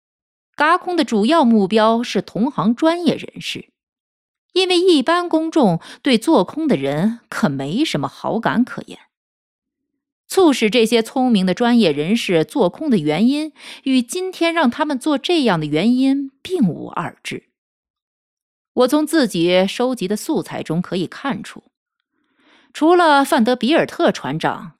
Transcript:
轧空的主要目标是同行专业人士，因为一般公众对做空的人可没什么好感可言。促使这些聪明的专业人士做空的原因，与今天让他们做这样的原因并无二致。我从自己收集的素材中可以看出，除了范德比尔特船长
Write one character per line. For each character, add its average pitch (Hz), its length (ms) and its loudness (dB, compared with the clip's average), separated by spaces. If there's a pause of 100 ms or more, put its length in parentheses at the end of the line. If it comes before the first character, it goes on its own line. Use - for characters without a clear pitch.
(560)
轧 320 220 2
空 359 180 -6
的 320 80 2
主 220 220 0
要 320 180 4
目 220 240 4
标 220 340 2
是 220 200 -4
同 - 280 -4
行 208 240 0
专 330 300 0
业 240 120 0
人 - 260 -14
士， - 320 -12 (800)
因 359 160 0
为 359 100 2
一 339 240 4
般 349 240 0
公 320 240 -2
众 202 300 2 (200)
对 254 160 2
做 226 280 2
空 320 220 -4
的 180 100 2
人 151 500 -2
可 - 220 -2
没 139 340 -4
什 175 160 -2
么 135 80 -4
好 160 320 -6
感 208 240 0
可 - 200 -8
言。 - 160 -20 (1300)
促 349 220 4
使 233 180 0
这 226 160 4
些 226 160 2
聪 254 300 -2
明 190 140 2
的 - 80 0
专 240 260 2
业 170 140 4
人 160 240 -2
士 165 260 0
做 185 260 0
空 302 200 -6
的 226 80 2
原 156 280 0
因， 294 280 -2 (300)
与 262 180 0
今 370 280 -8
天 339 240 -2
让 320 160 2
他 285 140 -4
们 294 160 -4
做 294 180 -2
这 311 260 -2
样 196 140 2
的 156 80 -4
原 165 300 0
因 269 360 0 (100)
并 349 260 -2
无 120 220 -6
二 - 340 -10
致。 - 260 -12 (1200)
我 254 160 2
从 302 180 2
自 311 180 2
己 180 400 2
收 247 300 -4
集 226 100 -6
的 208 120 -4
素 220 260 -4
材 - 180 -10
中 160 200 -4
可 - 160 -8
以 170 100 -4
看 - 340 -8
出， - 300 -20 (1000)
除 320 200 2
了 302 300 4
范 269 220 2
德 254 100 2
比 247 180 -2
尔 190 120 2
特 302 260 0
船 143 260 -8
长 151 420 -6